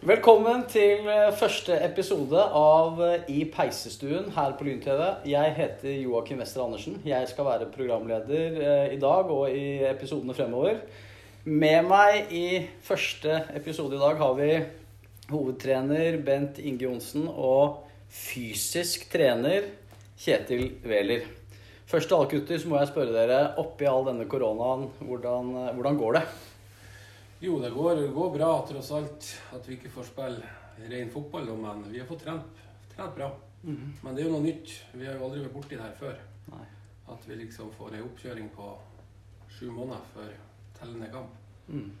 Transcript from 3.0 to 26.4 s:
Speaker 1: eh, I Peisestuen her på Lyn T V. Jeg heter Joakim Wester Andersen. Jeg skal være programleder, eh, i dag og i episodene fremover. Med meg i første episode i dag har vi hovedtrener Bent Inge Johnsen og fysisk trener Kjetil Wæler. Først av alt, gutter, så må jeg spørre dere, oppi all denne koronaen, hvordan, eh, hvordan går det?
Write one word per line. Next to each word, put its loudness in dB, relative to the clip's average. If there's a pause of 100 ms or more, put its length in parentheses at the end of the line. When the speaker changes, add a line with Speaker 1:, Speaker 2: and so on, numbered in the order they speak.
Speaker 1:
eh, 2
I 0
Peisestuen -4
her 0
på -8
Lyn -4
T -6
V. 2 (180)
Jeg 2
heter -4
Joakim -2
Wester -6
Andersen. -6
Jeg 0
skal -4
være 0
programleder, -2
eh, 4
i -6
dag 4
og 0
i -2
episodene -2
fremover. 0 (640)
Med 6
meg 6
i -2 (120)
første -2
episode -6
i -4
dag 6
har 4
vi 4 (640)
hovedtrener 0
Bent 0
Inge -4
Johnsen -4
og 4 (260)
fysisk -6
trener 4 (520)
Kjetil -2
Wæler. 0 (580)
Først 0
av 6
alt, 2
gutter, -2
så -6
må 2
jeg 0
spørre 0
dere, 4
oppi -2
all 2
denne -4
koronaen, -2 (140)
hvordan, -4 (120)
eh, -6
hvordan 0
går 0
det? -6 (1080)